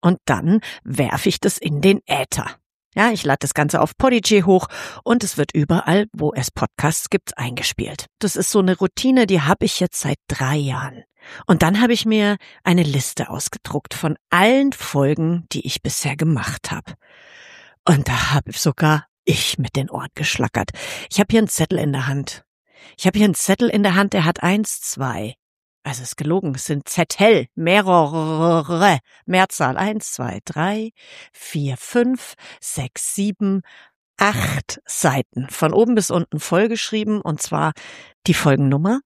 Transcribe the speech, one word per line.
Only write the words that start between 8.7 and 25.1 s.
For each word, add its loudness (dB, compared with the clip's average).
Routine, 4
die 4
hab 2
ich 0
jetzt -2
seit -2
drei -2
Jahren. -4
Und 4
dann 4
hab 4
ich 0
mir 2
eine 4
Liste -2
ausgedruckt -8
von -4
allen 4
Folgen, 0
die -6
ich -6
bisher -4
gemacht -2
hab. -10
Und 4
da -2
hab -2
sogar 0
ich 0
mit -4
den -4
Ohren -10
geschlackert. -2
Ich -2
hab 2
hier 6
einen 0
Zettel -2
in 0
der -4
Hand. -6
Ich 0
hab 2
hier 6
einen 4
Zettel 2
in 2
der 4
Hand, 2
der 2
hat 0
eins, -2
zwei, -6